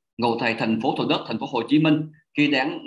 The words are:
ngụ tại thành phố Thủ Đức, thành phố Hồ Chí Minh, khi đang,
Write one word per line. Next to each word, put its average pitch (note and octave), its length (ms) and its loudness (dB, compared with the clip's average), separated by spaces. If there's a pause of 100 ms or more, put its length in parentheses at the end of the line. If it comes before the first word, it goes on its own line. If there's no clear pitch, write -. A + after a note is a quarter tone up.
(180)
ngụ A#2 220 0
tại A#2 180 0
thành A2+ 220 0
phố C#3+ 180 0
Thủ B2 100 -2
Đức, E3 200 0
thành A2+ 100 -6
phố - 80 -8
Hồ A#2 220 -2
Chí D3 100 4
Minh, D#3 220 4 (360)
khi D3 140 2
đang, C#3+ 360 0